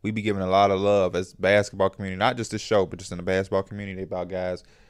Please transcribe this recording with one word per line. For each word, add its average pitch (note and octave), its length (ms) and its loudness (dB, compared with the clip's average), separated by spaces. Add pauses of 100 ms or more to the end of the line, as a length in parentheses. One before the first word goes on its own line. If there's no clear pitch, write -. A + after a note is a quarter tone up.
we G#2+ 100 -4
be G#2+ 100 -4
giving G2+ 220 -2
a F#2 60 -2
lot G2 220 6
of F#2+ 80 2
love G2 360 2
as F2+ 180 -4
basketball G2 560 2
community, F#2+ 280 -8
not A#2+ 200 0
just A2+ 140 -8
the A2 80 -6
show, G2 260 2
but E2+ 140 -12
just - 120 -14
in F2 60 -10
the F2+ 60 -10
basketball F#2+ 400 0
community G2 400 -12
about F2+ 260 -8
guys F#2 340 -6 (260)